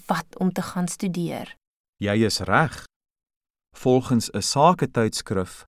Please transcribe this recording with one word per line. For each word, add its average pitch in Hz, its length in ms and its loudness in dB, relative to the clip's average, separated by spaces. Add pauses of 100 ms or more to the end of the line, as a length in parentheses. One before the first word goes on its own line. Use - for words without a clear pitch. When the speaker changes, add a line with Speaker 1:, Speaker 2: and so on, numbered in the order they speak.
Speaker 1:
wat - 300 -4
om 185 140 2
te 185 100 -4
gaan 180 260 -4
studeer. 170 680 -4 (480)
Speaker 2:
Jy 104 220 2
is - 160 0
reg. 113 460 0 (880)
Volgens 127 560 2
'n 101 100 -2
saketydskrif 123 1300 0